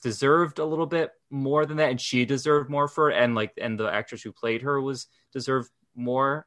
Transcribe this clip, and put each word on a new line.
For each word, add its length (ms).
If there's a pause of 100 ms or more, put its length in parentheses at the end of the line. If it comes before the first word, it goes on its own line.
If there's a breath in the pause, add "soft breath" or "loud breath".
deserved 560
a 60
little 220
bit 240 (200)
more 360
than 100
that, 140
and 100
she 240
deserved 460
more 180
for 220
it, 60
and, 180
like, 260
and 180
the 120
actress 320
who 100
played 300
her 180
was 260 (260)
deserved 380 (240)
more. 520